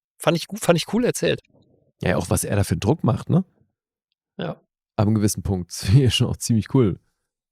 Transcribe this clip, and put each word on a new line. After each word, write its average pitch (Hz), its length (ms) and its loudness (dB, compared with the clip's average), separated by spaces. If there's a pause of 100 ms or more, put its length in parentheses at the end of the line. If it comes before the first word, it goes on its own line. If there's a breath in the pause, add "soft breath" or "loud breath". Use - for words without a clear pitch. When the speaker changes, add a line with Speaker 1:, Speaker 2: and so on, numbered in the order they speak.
(160)
Speaker 1:
fand 165 200 0
ich - 100 -8
gu-, 196 100 -14
fand 175 220 2
ich - 160 -8
cool 240 100 0
erzählt. 175 360 -2 (600)
Speaker 2:
Ja, 87 160 0
auch - 140 -4
was 87 140 0
er - 120 -4
da 101 80 2
für 87 120 -2
Druck 104 280 0
macht, - 260 -2
ne? 170 140 2 (920)
Speaker 1:
Ja. 165 140 -6 (440)
Speaker 2:
Ab 104 120 2
einem 110 80 2
gewissen 104 260 0
Punkt 90 300 -6
<laughs> - 0 -
ist - 160 -12
hier 123 240 6
schon - 160 2
auch - 80 -6
ziemlich - 360 -2
cool. 117 280 2 (520)